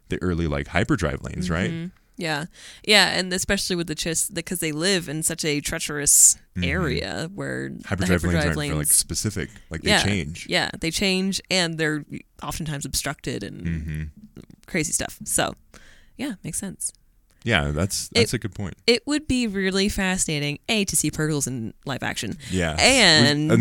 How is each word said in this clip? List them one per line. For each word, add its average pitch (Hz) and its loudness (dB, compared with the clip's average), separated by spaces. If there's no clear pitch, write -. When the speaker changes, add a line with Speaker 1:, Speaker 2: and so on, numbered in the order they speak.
Speaker 1:
the - -4
early, 85 0
like, 73 -2
hyperdrive 82 0
lanes, 180 -4
right? 90 0
Speaker 2:
Mm-hmm. 165 -6
Yeah. 156 -4
Yeah, 202 6
and 185 -2
especially 196 0
with 170 -2
the 156 -4
Chiss, - -2
because 170 -6
they 160 -2
live 170 0
in 156 -4
such 165 -2
a 147 0
treacherous - 4
Speaker 1:
Mm-hmm. - 0
Speaker 2:
area 139 -2
where 135 -6
the - -12
Speaker 1:
Hyperdrive 92 0
lanes 87 4
Speaker 2:
hyperdrive 85 2
Speaker 1:
aren't 82 2
for, 78 -2
like, 73 -2
Speaker 2:
lanes. 76 2
Speaker 1:
specific. - -2
Like, 82 -8
they 196 2
Speaker 2:
Yeah. 190 4
Speaker 1:
change. 90 -2
Speaker 2:
Yeah, 170 0
they 165 -2
change, 190 0
and 170 2
they're 151 0
oftentimes 147 -6
obstructed 127 -6
and 98 -10
Speaker 1:
Mm-hmm. 78 -4
Speaker 2:
crazy 156 -2
stuff. - -4
So, - -2
yeah, 262 -6
makes 156 -8
sense. - -8
Speaker 1:
Yeah, 82 2
that's, 80 -2
Speaker 2:
It - -16
Speaker 1:
that's 226 4
a 123 -2
good 107 -8
point. 98 -8
Speaker 2:
it 233 4
would 302 -2
be 254 2
really 190 0
fascinating, 160 0
A, 214 2
to 165 -4
see 151 2
Purgles 151 0
in 120 -6
live 127 -4
action. - -4
Speaker 1:
Yeah. 85 0
Speaker 2:
And 156 6
Speaker 1:
We've, - 4
I 117 8